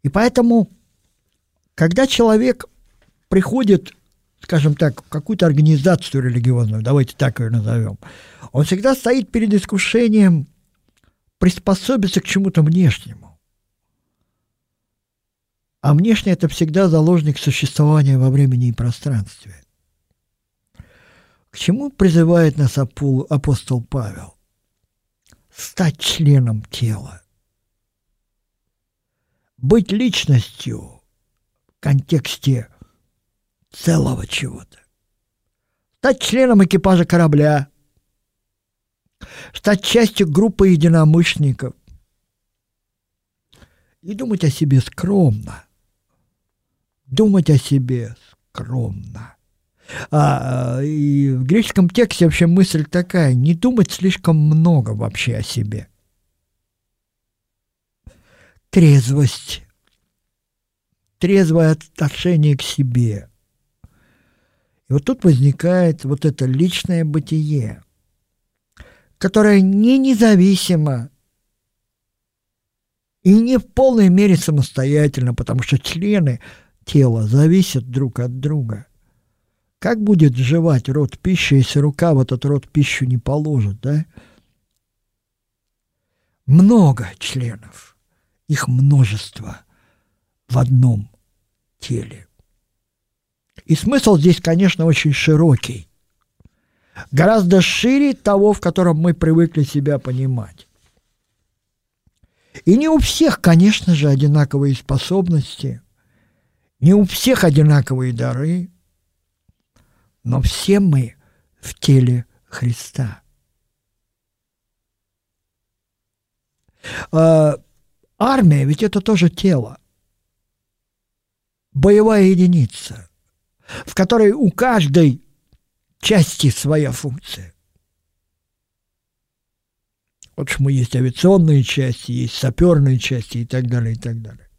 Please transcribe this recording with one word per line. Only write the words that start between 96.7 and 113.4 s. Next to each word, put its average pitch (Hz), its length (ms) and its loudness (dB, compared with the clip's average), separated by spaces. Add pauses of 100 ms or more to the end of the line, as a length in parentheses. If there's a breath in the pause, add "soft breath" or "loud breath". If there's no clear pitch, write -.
Гораздо 180 500 4
шире 269 540 0
того, 202 380 2
в 196 60 -4
котором 170 380 0
мы 170 160 0
привыкли 160 480 0
себя 143 380 -2
понимать. 127 680 -6 (2000 loud breath)
И 180 120 4
не 302 120 0
у 320 80 2
всех, - 440 0
конечно 180 520 2
же, 147 160 0
одинаковые 143 640 0
способности, 147 1080 -4 (960)
не 170 160 4
у 208 100 4
всех 247 380 -2
одинаковые 143 680 2
дары, 135 600 -6 (1500)
но 123 180 -4
все - 400 0
мы 139 340 0 (460)
в - 180 -18
теле 123 460 2 (220)
Христа. - 720 -8 (4000 loud breath)